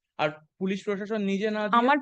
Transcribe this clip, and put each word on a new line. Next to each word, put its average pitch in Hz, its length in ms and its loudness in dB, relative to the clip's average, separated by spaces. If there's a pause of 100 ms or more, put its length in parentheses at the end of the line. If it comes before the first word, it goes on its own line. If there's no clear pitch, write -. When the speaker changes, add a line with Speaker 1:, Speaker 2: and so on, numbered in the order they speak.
(180)
Speaker 1:
আর 151 100 0 (300)
পুলিশ 190 260 -4
প্রশাসন 208 380 -4
নিজে 196 280 -2
না 214 180 -4
দিয়ে 202 140 4
Speaker 2:
আমার 277 200 4